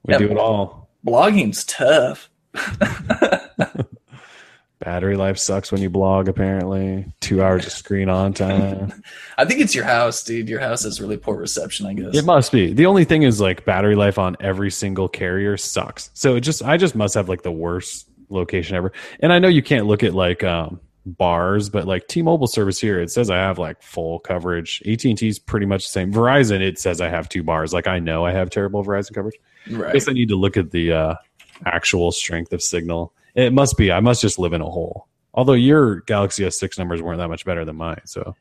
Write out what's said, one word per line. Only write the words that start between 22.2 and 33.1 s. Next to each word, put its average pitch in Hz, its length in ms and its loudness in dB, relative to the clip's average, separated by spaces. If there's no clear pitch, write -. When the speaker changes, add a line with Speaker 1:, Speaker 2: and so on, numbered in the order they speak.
Speaker 1:
service 98 320 -2
here, 98 220 0
it 82 80 -4
says 117 220 0
I 90 60 2
have, 95 200 0
like, 82 240 -8
full 82 380 -8
coverage. 87 680 -6
A 110 100 0
T 123 140 -2
and 107 80 0
T's 110 220 -2
pretty 104 260 -4
much 98 200 -2
the - 40 -12
same. 95 240 -4
Verizon, 117 480 4
it 95 160 -2
says 87 240 -2
I 82 80 -2
have 82 200 -4
two 90 120 -4
bars. 80 320 -2
Like, 87 140 -2
I 92 100 0
know 82 280 -2
I 87 60 0
have 92 200 -2
terrible 101 340 -4
Verizon 101 300 -4
coverage. 107 220 -8
Speaker 2:
Right. 113 180 -6
Speaker 1:
I - 40 0
guess 139 140 2
I 139 60 0
need 120 160 2
to 101 60 2
look 95 200 2
at 87 140 0
the, 85 240 0
uh, 80 220 0
actual 87 460 0
strength 85 420 -6
of 85 80 -6
signal. 85 500 -4